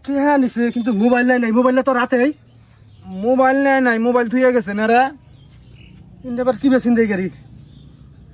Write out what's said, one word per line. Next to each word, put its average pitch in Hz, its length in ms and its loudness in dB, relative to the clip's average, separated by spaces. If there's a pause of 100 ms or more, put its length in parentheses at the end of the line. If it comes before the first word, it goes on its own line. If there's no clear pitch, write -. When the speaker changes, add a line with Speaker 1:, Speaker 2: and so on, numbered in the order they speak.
Speaker 1:
টেহা 285 320 0
নিছে, 233 340 -2
কিন্তু 240 200 -4
মোবাইল 240 340 2
নাই, 254 120 2
নাই। 233 140 -2
মোবাইল 254 240 2
না 262 60 0
তো 262 100 -2
রাতেই? 254 400 0 (720)
Speaker 2:
মোবাইল 254 520 0
নেয় 277 240 2
নাই, 240 180 0
মোবাইল 240 300 0
থুইয়া 254 220 2
গেছে 220 240 -2
না 214 120 -2
রে। 247 240 2 (1120)
Speaker 1:
কিন্তু 254 200 -8
এবার 247 160 0
কি 269 120 2
বে 254 100 2
ছিনতাইকারী? 214 500 0 (1040)